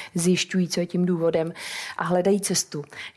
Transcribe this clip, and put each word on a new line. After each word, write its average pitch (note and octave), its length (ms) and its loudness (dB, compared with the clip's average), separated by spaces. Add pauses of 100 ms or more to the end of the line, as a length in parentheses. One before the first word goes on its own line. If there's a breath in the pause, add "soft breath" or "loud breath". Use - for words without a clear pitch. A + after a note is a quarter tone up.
(160 loud breath)
zjišťují, F3+ 520 2
co E3+ 120 -2
je F3 60 0
tím F3+ 200 0
důvodem E3 480 2 (440 loud breath)
a - 60 -2
hledají F3+ 380 4
cestu, F3 420 -2 (340 loud breath)